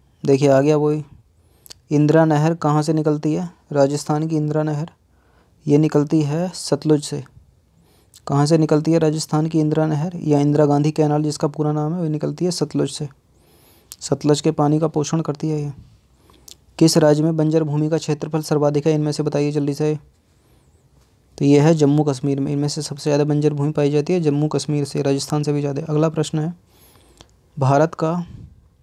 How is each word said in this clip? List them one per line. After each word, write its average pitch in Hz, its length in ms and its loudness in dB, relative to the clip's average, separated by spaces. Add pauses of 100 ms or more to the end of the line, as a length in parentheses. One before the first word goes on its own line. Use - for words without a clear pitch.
(240)
देखिए, 139 260 4
आ 135 120 6
गया 151 160 2
वही। 151 260 0 (880)
इंदिरा 151 340 4
नहर 156 300 2
कहाँ 151 260 0
से 156 120 -2
निकलती 151 400 0
है? 175 160 -4 (220)
राजस्थान 147 560 0
की 160 80 -4
इंदिरा 151 280 -2
नहर, 156 260 -4 (760)
ये 147 120 4
निकलती 151 440 2
है 156 280 -2
सतलुज 151 540 0
से। 143 200 -10 (1040)
कहाँ 143 180 2
से 165 120 4
निकलती 156 340 2
है 165 80 4
राजस्थान 156 480 0
की 160 120 0
इंदिरा 156 260 0
नहर 156 320 -4
या 147 220 0
इंदिरा 147 260 4
गांधी 143 260 2
कैनाल, 151 320 0
जिसका 151 240 -4
पूरा 151 240 -2
नाम 151 220 -4
है, 180 80 -6
वो 160 60 -2
निकलती 147 380 -4
है 180 60 -2
सतलुज 143 380 -4
से। 151 180 -10 (920)
सतलुज 147 420 -2
के 156 100 0
पानी 151 280 0
का 160 80 -2
पोषण 151 340 -4
करती 151 280 -6
है 151 120 -4
ये। 147 100 -8 (1040)
किस 160 200 4
राज्य 151 260 4
में 165 140 0
बंजर 156 260 2
भूमि 151 260 -2
का 160 80 -2
क्षेत्रफल 151 440 -6
सर्वाधिक 147 460 0
है 156 60 2
इनमें 151 180 0
से, 147 120 -4
बताइए 147 280 -2
जल्दी 143 220 -2
से। 151 240 -2 (1400)
तो 143 80 -2
ये 143 140 6
है 156 160 6
जम्मू 147 280 4
कश्मीर 139 360 -2
में, 143 120 -4
इनमें 143 160 -2
से 147 140 -6
सबसे 147 280 -8
ज़्यादा 147 140 2
बंजर 147 300 2
भूमि 143 180 -2
पाई 147 200 0
जाती 147 220 0
है 180 80 0
जम्मू 151 260 0
कश्मीर 147 380 -2
से, 143 160 -6
राजस्थान 139 420 -2
से 147 100 -2
भी 147 60 -2
ज़्यादा। 143 300 -4
अगला 156 200 0
प्रश्न 156 300 -4
है, 165 140 -4 (1040)
भारत 139 380 2
का, 160 180 -4 (680)